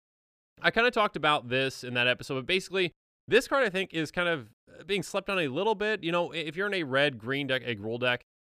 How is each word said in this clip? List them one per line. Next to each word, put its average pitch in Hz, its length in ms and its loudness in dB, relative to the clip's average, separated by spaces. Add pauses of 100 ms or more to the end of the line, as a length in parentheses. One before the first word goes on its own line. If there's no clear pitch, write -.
(600)
I 170 100 2
kinda 233 200 4
talked 214 260 2
about 147 320 2
this 131 360 -2
in 123 100 -6
that 123 120 2
episode, 123 280 0
but 131 120 -4
basically, 185 460 0 (340)
this - 220 4
card, 269 160 2
I 208 60 0
think, 185 240 -4
is 160 160 -2
kind 175 180 0
of, 139 200 -2 (200)
uh, - 160 -20
being 185 180 -2
slept 196 280 -6
on 190 80 0
a 160 100 2
little 196 260 0
bit. 208 280 -2
You 165 100 -2
know, 175 200 0
i-, 147 40 -8
if 160 200 -6
you're 196 100 -2
in 202 80 -4
a 185 80 -2
red-green 135 640 0
deck, 131 180 0
a 120 120 -4
Gruul 110 240 -6
deck, 123 240 0 (260)